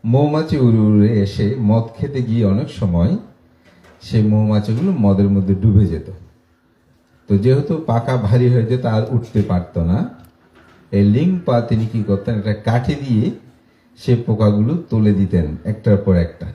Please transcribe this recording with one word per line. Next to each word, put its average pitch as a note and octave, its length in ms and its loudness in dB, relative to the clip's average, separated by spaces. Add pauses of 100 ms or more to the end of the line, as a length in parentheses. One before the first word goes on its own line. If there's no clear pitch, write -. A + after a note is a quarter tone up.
মৌমাছি D3 520 0
উড়ে A#2 220 4
উড়ে G#2+ 420 4
এসে G2 380 -2
মদ A2 240 2 (160)
খেতে C3+ 240 -4
গিয়ে A2+ 220 0
অনেক G2 240 0
সময় G2 480 0 (840)
সেই A2 220 0
মৌমাছিগুলো G#2+ 760 0
মদের G2+ 300 2
মধ্যে G2 260 0
ডুবে G2+ 300 2
যেত। D#2+ 260 -6 (1160)
তো - 100 2
যেহেতু C3+ 500 0
পাকা A#2+ 300 -2
ভারী A#2+ 320 2
হয়ে A#2 160 2
যেত, B2+ 200 -2
আর A2 240 0
উঠতে A#2 320 -2
পারত F2+ 360 -4
না, F#2 320 -2 (840)
এই G2+ 120 2
লিংপা C3+ 580 2
তিনি A2 240 -2
কি A2 180 -4
করতেন, G2+ 320 -2
একটা G#2 180 -4
কাঠি A#2+ 420 -2
দিয়ে C3+ 360 -2 (680)
সে B2 180 0
পোকাগুলো G#2+ 760 0
তুলে G#2+ 240 2
দিতেন F2 500 -2
একটার G#2 340 0
পর F#2 180 2
একটা। E2+ 400 -4